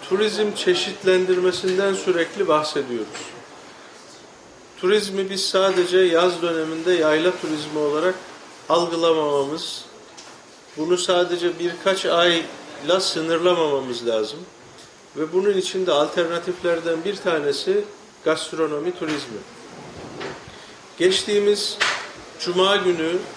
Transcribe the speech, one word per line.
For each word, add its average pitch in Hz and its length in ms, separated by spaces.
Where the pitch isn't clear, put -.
Turizm 208 420
çeşitlendirmesinden 185 1400
sürekli 180 540
bahsediyoruz. 135 600
Turizmi 196 520
biz 190 200
sadece 185 480
yaz 175 440
döneminde 160 500
yayla 160 400
turizmi 151 380
olarak 151 360
algılamamamız, 160 1160
bunu 170 200
sadece 175 600
birkaç 175 460
ayla 170 920
sınırlamamamız 160 1080
lazım. 113 320
Ve 156 160
bunun 196 240
için 185 280
de 175 60
alternatiflerden 165 1120
bir 196 100
tanesi 170 680
gastronomi 156 720
turizmi. 135 400
Geçtiğimiz 202 800
Cuma 185 360
günü 175 420